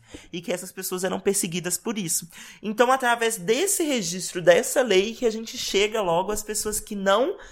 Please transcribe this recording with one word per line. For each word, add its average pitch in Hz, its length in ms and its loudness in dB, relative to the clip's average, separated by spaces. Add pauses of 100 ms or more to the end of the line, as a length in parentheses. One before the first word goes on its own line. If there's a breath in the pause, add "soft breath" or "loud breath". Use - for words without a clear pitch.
(320 loud breath)
e 185 100 -8
que - 120 -6
essas 180 180 -8
pessoas 185 320 -6
eram 190 160 -2
perseguidas 180 560 -2
por 226 220 -4
isso. 170 320 -4 (320 loud breath)
Então, 220 300 2
através 233 440 2
desse 247 480 0
registro 185 600 -4
dessa 202 400 6
lei 214 320 2
que 247 100 -4
a 226 60 4
gente 226 260 -10
chega 208 460 0
logo 180 280 2
às 208 120 -4
pessoas 214 360 -4
que - 160 -10
não, 202 400 2 (160 loud breath)